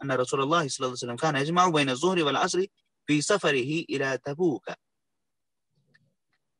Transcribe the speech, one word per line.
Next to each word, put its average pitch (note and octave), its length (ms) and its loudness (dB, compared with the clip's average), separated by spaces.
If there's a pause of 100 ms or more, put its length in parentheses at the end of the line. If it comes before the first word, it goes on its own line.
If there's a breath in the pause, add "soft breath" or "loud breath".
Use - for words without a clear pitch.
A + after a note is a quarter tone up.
أن C#3 80 -2
رسول C3 300 0
الله D3+ 260 2
صلى - 100 -6
الله C3 100 -2
عليه B2+ 60 -2
وسلم B2 220 -8
كان D3 200 0
يجمع E3+ 340 2
بين D3 200 2
الظهر E3 340 0
والعصر F3 420 0 (400)
في D3 160 2
سفره D#3 680 0
إلى C#3 360 -2
تبوك". C#3+ 440 -2 (1900)